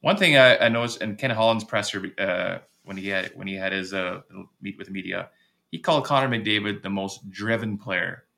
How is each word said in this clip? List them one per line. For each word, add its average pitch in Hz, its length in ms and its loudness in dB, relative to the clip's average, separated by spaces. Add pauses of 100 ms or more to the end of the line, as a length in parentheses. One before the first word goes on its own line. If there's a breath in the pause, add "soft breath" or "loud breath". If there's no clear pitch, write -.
One 190 160 2
thing 170 200 6
I, 127 220 10
I 117 100 4
noticed 117 340 0
in 107 140 -4
Ken 131 140 -2
Holland's 110 340 2
presser, 98 540 -4
uh, 90 400 -2 (260)
when 95 140 -12
he 95 100 -8
had, 95 260 -4
when 95 140 -12
he 95 60 -6
had 95 180 -4
his, 95 220 -6
uh, 92 340 -4
little 95 220 -18 (100)
meet 98 160 -12
with 95 120 -16
the 95 40 -12
media, 92 380 -8 (400)
he - 80 -10
called 151 260 0
Connor 135 240 2
McDavid 104 540 -2
the 98 80 -8
most 98 400 -6
driven 107 480 -4
player 90 460 -4 (140)